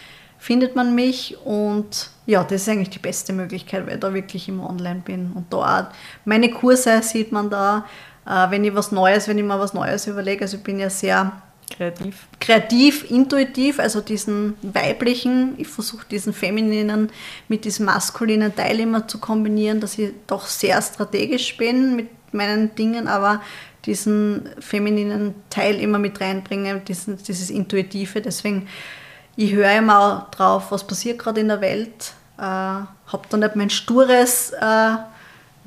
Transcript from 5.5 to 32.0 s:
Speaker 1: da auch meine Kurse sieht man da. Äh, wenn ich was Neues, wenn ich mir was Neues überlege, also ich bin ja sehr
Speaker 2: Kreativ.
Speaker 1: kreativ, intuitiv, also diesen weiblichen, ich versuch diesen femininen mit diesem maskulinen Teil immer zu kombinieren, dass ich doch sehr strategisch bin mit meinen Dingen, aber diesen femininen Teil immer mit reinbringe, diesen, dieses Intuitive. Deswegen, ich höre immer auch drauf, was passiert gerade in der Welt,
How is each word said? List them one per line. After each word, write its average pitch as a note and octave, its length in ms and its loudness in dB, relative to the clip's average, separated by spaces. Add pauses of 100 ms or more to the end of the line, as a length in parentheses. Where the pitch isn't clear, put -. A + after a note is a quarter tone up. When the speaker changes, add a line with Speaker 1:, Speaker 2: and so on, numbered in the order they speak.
Speaker 1:
da - 60 -2
auch F#3 280 2 (380)
meine A3 280 4
Kurse B3 520 6
sieht A3 280 -2
man G#3 180 -2
da. G3+ 360 0 (420)
Äh, F#3 240 4
wenn G3+ 120 2
ich G#3 100 2
was G3+ 180 0
Neues, G3 360 4
wenn G#3 100 0
ich G#3 60 0
mir G3+ 160 0
was G3 140 -2
Neues G3+ 340 -2
überlege, G3+ 360 -4
also G3 140 -6
ich G3+ 60 -12
bin G3 160 -4
ja G3 100 -2
sehr F#3+ 420 0 (460)
Speaker 2:
Kreativ. F3+ 500 -8 (120)
Speaker 1:
kreativ, A#3+ 680 4
intuitiv, C4+ 720 2
also G#3+ 220 0
diesen G#3 600 -2
weiblichen, B3 960 0
ich - 100 -8
versuch - 360 -10
diesen G3+ 300 -6
femininen G#3+ 760 0 (380)
mit A3 180 -2
diesem G#3 220 -2
maskulinen G#3+ 680 0
Teil - 240 0
immer A3+ 280 0
zu - 120 -10
kombinieren, G#3+ 600 0
dass G#3 180 -6
ich G#3 140 -2 (160)
doch F#3+ 180 -4
sehr F#3+ 360 0
strategisch G#3+ 760 -2
bin B3+ 380 2
mit A#3 120 -4 (260)
meinen G#3+ 420 0
Dingen, A3+ 320 -2
aber G#3 340 2 (440)
diesen G#3 640 0 (120)
femininen G#3 760 -2 (160)
Teil G3+ 300 0
immer G#3 180 0
mit G3+ 240 -2
reinbringe, G3 640 -4
diesen, G3 300 -8
dieses F#3 320 -8
Intuitive. G3 720 -4
Deswegen, G3+ 460 -4 (680)
ich G#3 180 2
höre G3+ 240 6
immer A3 220 6
auch G3+ 320 2
drauf, F#3+ 400 2
was G3 140 -4
passiert A#3 340 -6
gerade A3 220 -2
in G#3+ 60 2
der G#3 140 0
Welt, G#3 520 -4 (240)